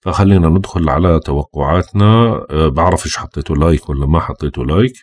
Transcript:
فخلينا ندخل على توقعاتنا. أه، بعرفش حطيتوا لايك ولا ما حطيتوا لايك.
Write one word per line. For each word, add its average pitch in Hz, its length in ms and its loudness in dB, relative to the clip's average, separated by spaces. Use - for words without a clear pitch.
فخلينا 95 480 2
ندخل 87 400 0
على 82 360 2
توقعاتنا. 90 1200 0
أه، 78 180 0
بعرفش 80 500 -2
حطيتوا - 380 -8
لايك 76 340 0
ولا 69 160 -4
ما 78 140 2
حطيتوا - 460 -6
لايك. 101 380 0